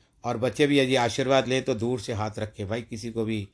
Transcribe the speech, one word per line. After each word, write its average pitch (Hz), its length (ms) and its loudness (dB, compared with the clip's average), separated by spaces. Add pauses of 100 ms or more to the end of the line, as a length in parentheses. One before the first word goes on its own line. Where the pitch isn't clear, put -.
(240)
और 120 120 -2
बच्चे 127 300 2
भी 143 120 4
यदि 131 160 4
आशीर्वाद 127 540 2
लें 131 140 2
तो 131 120 0
दूर 117 260 -2
से - 120 -8
हाथ 107 260 -2
रखें। 107 300 -6
भाई, 113 140 -4
किसी 113 280 -10
को 113 140 -2
भी 107 300 -4